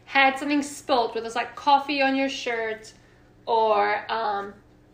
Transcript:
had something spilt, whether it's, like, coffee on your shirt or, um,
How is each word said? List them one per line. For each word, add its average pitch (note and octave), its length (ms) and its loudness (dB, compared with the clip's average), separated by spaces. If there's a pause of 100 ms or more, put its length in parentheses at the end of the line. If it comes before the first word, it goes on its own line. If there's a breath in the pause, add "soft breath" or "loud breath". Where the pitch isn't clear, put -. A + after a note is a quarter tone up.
had C4+ 320 2
something C#4+ 240 0
spilt, A#3+ 540 -2
whether A3+ 100 -6
it's, A3+ 100 -10
like, A#3+ 200 -6
coffee C#4+ 460 2
on C4+ 140 2
your C4+ 140 0
shirt A3+ 640 -6 (540 soft breath)
or, G#3 640 2
um, G#3 420 -4 (400)